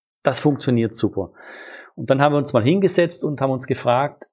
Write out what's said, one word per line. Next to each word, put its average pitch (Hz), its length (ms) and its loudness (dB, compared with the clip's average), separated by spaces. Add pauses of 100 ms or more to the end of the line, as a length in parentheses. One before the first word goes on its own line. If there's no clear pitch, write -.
(240)
Das 135 160 0
funktioniert 123 560 0
super. - 380 -4 (600)
Und - 160 -8
dann 135 120 2
haben 147 100 4
wir 147 60 2
uns 143 160 -2
mal 117 100 4
hingesetzt 175 600 2
und 147 160 -4
haben 135 100 0
uns 127 160 -6
gefragt 127 640 -2